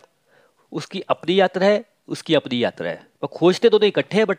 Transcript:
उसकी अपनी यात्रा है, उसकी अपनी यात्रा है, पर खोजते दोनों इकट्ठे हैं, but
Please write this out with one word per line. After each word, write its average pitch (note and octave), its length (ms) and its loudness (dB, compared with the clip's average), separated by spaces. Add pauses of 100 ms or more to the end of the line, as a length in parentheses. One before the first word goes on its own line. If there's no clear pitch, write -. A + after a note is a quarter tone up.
(720)
उसकी E3+ 280 -10
अपनी - 400 -2
यात्रा F#3 260 0
है, G#3 180 0 (240)
उसकी - 260 -4
अपनी B2+ 300 0
यात्रा F2 240 -4
है, - 180 -12 (160)
पर D3 40 -6
खोजते F#3 420 2
दोनों G#3 200 4
इकट्ठे E3+ 300 -2
हैं, A3 60 2
but F#3+ 140 -4